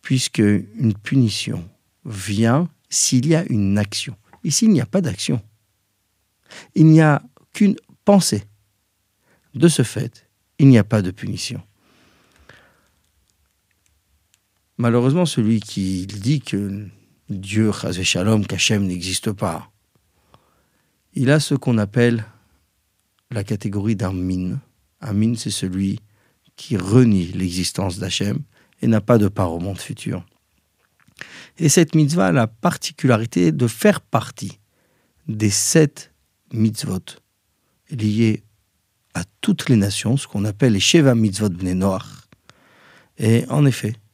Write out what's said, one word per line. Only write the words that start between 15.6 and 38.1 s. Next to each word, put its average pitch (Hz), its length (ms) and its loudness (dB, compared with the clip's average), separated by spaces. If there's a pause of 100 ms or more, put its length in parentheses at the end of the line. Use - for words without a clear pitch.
dit 104 340 -2
que 101 460 -8 (420)
Dieu, 104 440 -2
chas - 180 -6
v'shalom, 92 560 0
qu'Hachem 101 400 -2
n'existe 90 460 -6
pas, 85 360 -8 (1400)
il 131 160 0
a 151 120 4
ce 147 140 -2
qu'on 127 220 0
appelle 113 460 0 (1080)
la 101 120 -6
catégorie 101 540 -4
d'un 92 160 -4
min. 92 480 -4 (400)
Un - 100 -8
min, 107 240 2
c'est 113 160 -8
celui 98 480 -4 (560)
qui - 220 -6
renie 98 480 4
l'existence 90 720 -6
d'Hachem 101 440 -6 (380)
et 123 60 0
n'a 110 140 2
pas 120 160 4
de 104 100 4
part 95 240 -2
au 82 80 -6
monde 95 180 -6
futur. - 480 -10 (1300)
Et 160 100 0
cette 156 280 4
mitzvah 165 320 2
a 180 40 2
la 127 160 2
particularité 127 1040 -2
de 143 160 0
faire - 320 0
partie - 600 -6 (680)
des 107 220 -2
sept - 640 0 (400)
mitzvot 107 640 -4 (720)
liées 110 560 0 (680)